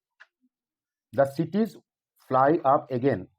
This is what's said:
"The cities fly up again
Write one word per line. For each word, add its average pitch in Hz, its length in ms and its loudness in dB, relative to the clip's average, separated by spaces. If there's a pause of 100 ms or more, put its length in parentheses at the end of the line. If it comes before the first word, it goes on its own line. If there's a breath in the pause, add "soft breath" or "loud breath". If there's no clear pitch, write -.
(1160)
"The 139 100 2
cities 170 440 -4 (600)
fly 131 280 2
up 135 420 -2
again 113 260 -2 (140)